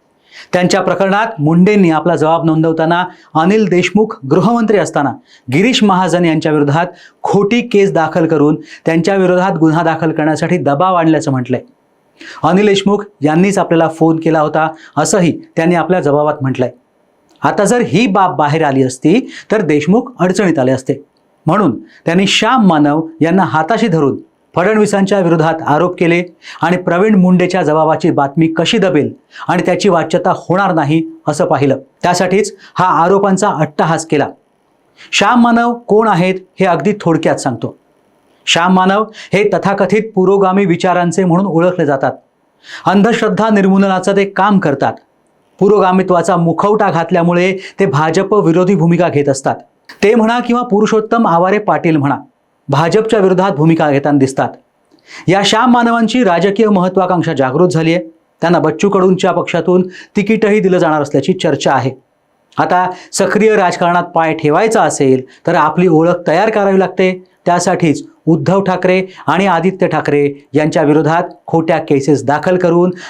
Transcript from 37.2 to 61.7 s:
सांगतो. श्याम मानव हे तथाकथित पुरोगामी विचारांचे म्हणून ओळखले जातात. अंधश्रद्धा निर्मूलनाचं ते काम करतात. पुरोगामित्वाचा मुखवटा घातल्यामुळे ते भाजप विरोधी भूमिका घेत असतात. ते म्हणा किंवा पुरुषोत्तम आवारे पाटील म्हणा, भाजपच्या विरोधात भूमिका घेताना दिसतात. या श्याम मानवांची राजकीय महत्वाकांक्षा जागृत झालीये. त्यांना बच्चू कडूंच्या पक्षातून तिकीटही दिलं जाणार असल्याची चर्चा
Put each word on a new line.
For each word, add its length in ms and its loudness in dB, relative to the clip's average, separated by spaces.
सांगतो. 420 -8
श्याम 280 2
मानव 300 2
हे 160 2
तथाकथित 540 0
पुरोगामी 500 2
विचारांचे 600 0
म्हणून 220 0
ओळखले 400 0
जातात. 260 -2
अंधश्रद्धा 640 2
निर्मूलनाचं 640 2
ते 80 2
काम 340 0
करतात. 340 -2
पुरोगामित्वाचा 800 2
मुखवटा 540 0
घातल्यामुळे 680 0
ते 60 2
भाजप 480 0
विरोधी 400 2
भूमिका 340 2
घेत 200 0
असतात. 280 -2
ते 120 4
म्हणा 260 0
किंवा 220 -2
पुरुषोत्तम 640 0
आवारे 320 2
पाटील 380 0
म्हणा, 200 0
भाजपच्या 520 0
विरोधात 320 2
भूमिका 380 0
घेताना 280 0
दिसतात. 300 0
या 160 2
श्याम 280 2
मानवांची 520 0
राजकीय 440 2
महत्वाकांक्षा 640 0
जागृत 360 0
झालीये. 400 -2
त्यांना 180 2
बच्चू 300 0
कडूंच्या 440 0
पक्षातून 500 0
तिकीटही 440 0
दिलं 180 2
जाणार 240 0
असल्याची 300 -2
चर्चा 400 -2